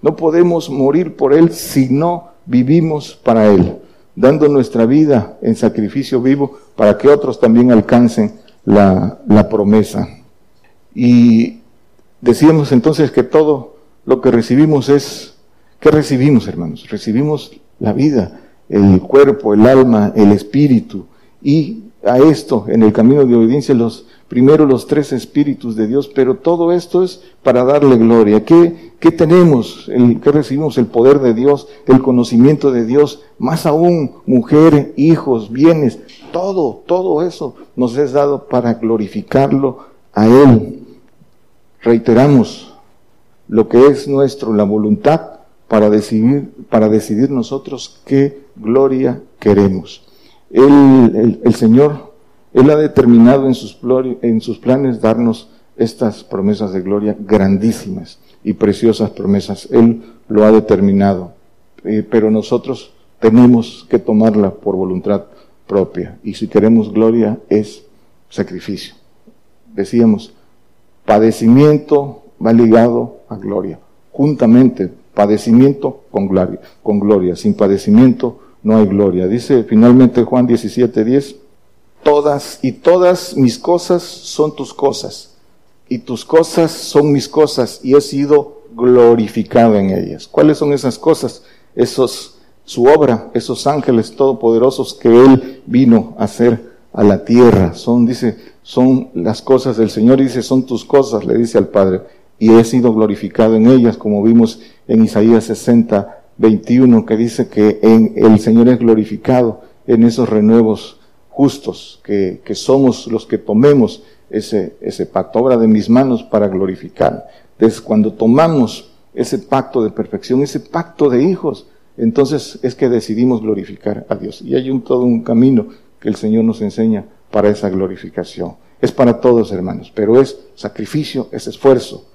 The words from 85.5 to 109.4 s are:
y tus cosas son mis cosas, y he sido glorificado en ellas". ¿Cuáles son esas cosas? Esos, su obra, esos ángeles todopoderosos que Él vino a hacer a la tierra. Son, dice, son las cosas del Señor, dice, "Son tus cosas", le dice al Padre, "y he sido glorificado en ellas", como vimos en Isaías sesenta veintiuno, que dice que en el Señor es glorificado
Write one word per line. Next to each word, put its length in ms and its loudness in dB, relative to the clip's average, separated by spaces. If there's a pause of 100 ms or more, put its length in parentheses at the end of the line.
y 100 -8
tus 260 -12
cosas 460 0
son 420 -2
mis 160 -2
cosas, 540 -2
y 120 -2
he 60 6
sido 640 -2 (120)
glorificado 1040 2
en 140 -2
ellas". 360 -8
¿Cuáles 320 0
son 140 -2
esas 260 -4
cosas? 460 -4 (300)
Esos, 640 -4 (260)
su 200 -4
obra, 500 2
esos 320 -6
ángeles 500 -2
todopoderosos 800 -2
que 140 -2
Él 560 4
vino 540 0
a 60 -4
hacer 480 -4 (200)
a 100 -4
la 220 0
tierra. 500 4
Son, 300 -2
dice, 320 -4 (260)
son 520 -2
las 260 -6
cosas 360 0
del 140 0
Señor, 300 2
dice, 220 -2
"Son 220 -2
tus 200 -8
cosas", 400 0
le 140 -2
dice 200 -2
al 100 -2
Padre, 320 0 (380)
"y 140 4
he 120 6
sido 280 0
glorificado 640 0
en 140 4
ellas", 280 2
como 260 -4
vimos 380 2 (280)
en 160 2
Isaías 400 2
sesenta 800 -2 (160)
veintiuno, 680 2
que 100 -2
dice 320 -4
que 340 0
en 340 4
el 240 4
Señor 280 2
es 100 2
glorificado 840 -2 (240)